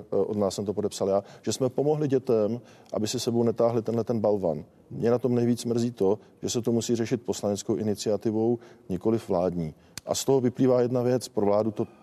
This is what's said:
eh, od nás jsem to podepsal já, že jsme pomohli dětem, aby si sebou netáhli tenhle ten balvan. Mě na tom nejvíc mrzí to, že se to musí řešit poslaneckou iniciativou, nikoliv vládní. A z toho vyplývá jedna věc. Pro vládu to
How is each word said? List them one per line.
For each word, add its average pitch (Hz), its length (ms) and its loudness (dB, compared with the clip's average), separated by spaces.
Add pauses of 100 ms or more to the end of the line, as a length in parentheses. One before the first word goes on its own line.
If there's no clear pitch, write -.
(120)
eh, 101 40 0
od 101 200 0
nás 101 180 0
jsem 107 100 -4
to 101 100 -4
podepsal 101 340 -2
já, 98 140 2 (200)
že 113 100 -4
jsme 131 160 0
pomohli 147 400 0
dětem, 117 520 0 (320)
aby 107 160 -2
si 123 120 -4
sebou 117 220 0
netáhli 117 400 0
tenhle 113 220 -2
ten 117 160 -2
balvan. 92 440 0 (260)
Mě - 200 -2
na 120 80 4
tom 123 160 0
nejvíc 120 300 0
mrzí 120 260 0
to, 98 280 2 (240)
že 98 80 -4
se 120 120 -2
to 117 100 0
musí 117 240 0
řešit 113 260 -2
poslaneckou - 540 -2
iniciativou, 110 840 0 (300)
nikoliv 110 400 0
vládní. 87 460 0 (320)
A - 80 -2
z - 100 -6
toho 135 160 2
vyplývá 123 400 2
jedna 123 220 0
věc. 123 260 0
Pro 107 180 -2
vládu 107 240 2
to 117 160 -4 (160)